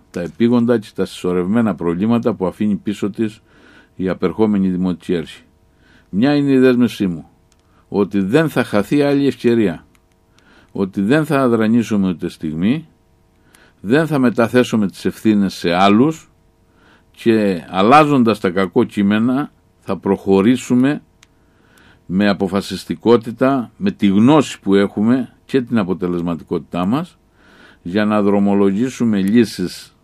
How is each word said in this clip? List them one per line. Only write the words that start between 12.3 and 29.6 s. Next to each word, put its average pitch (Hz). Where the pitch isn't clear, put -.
δεν 139
θα 151
μεταθέσουμε 120
τις -
ευθύνες 101
σε 87
άλλους 104
και 104
αλλάζοντας 120
τα 98
κακό 95
κείμενα 110
θα -
προχωρήσουμε 120
με 98
αποφασιστικότητα, 110
με 95
τη 98
γνώση 120
που 98
έχουμε 104
και -
την 120
αποτελεσματικότητά 87
μας, 143
για 101
να 104
δρομολογήσουμε 101
λύσεις 101